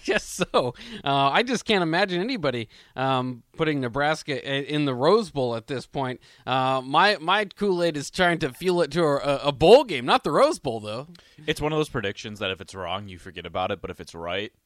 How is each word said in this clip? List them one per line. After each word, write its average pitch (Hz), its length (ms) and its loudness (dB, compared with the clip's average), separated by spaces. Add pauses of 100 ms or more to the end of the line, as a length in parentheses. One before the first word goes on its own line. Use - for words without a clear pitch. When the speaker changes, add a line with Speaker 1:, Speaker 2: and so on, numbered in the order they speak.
Speaker 1:
guess - 200 -2
so. - 500 -2 (300)
Uh, 139 260 2
I 175 120 4
just 240 220 -4
can't 202 180 2
imagine 175 380 0
anybody, 147 480 -4 (280)
um, 127 460 -2 (140)
putting 156 240 0
Nebraska 139 540 -2
i-, 139 280 -4
in 147 220 -2
the 135 100 0
Rose 170 360 4
Bowl 127 240 -2
at 113 140 -8
this 127 180 -6
point. 127 340 -6 (260)
Uh, 131 380 0
my, 170 360 4
my 190 240 0
Kool-Aid 175 520 0
is 139 140 -8
trying 175 300 2
to 139 120 -2
fuel 175 300 0
it 143 80 -2
to 165 140 0
a, 139 440 0
a 143 40 2
bowl 196 320 8
game, 143 200 -4
not 214 200 2
the 160 80 -2
Rose 220 260 4
Bowl, 113 220 -6
though. 110 260 -8 (400)
Speaker 2:
It's 156 140 -2
one 151 120 -2
of 156 60 0
those 151 100 0
predictions 104 520 -6
that 98 100 -4
if 95 100 -8
it's 95 140 -16
wrong, 95 340 -6
you 92 100 -16
forget 87 280 -14
about 92 240 -4
it, 95 100 -6
but 92 100 -10
if 87 100 -12
it's 85 140 -16
right, 87 380 -6 (140)